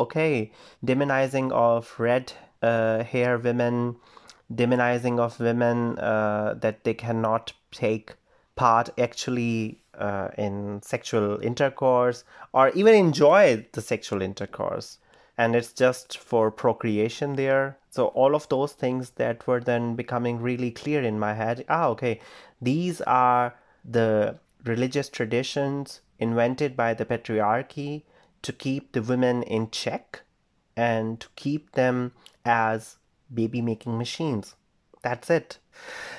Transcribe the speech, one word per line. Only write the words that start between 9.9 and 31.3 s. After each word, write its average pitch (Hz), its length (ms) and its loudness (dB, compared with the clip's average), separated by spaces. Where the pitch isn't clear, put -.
uh, 101 380 -4
in 101 460 -6
sexual 104 580 -2
intercourse 123 840 0
or 135 180 6
even 214 240 6
enjoy 160 800 6
the - 80 -6
sexual 107 400 -4
intercourse. 95 800 -6
And 117 180 2
it's 117 160 -2
just - 460 0
for 110 320 2
procreation 113 840 -2
there." 135 420 0
So 127 180 0
all 135 260 4
of 151 140 -4
those 139 240 0
things 127 440 -4
that 117 300 -4
were 123 140 0
then 120 360 -2
becoming 120 460 -4
really 123 280 -4
clear 143 320 -4
in 107 160 -2
my 107 160 -2
head. 113 340 -4
Ah, 160 260 0
okay, 117 260 -4
these 160 420 -2
are 123 520 2
the 110 520 2
religious 127 440 -2
traditions 139 920 -4
invented 123 580 0
by 117 180 0
the 110 120 -4
patriarchy 123 960 -2
to 131 100 -8
keep - 400 -6
the 117 100 -2
women 123 400 0
in 113 280 -2
check - 520 -8
and 113 440 0
to - 160 -20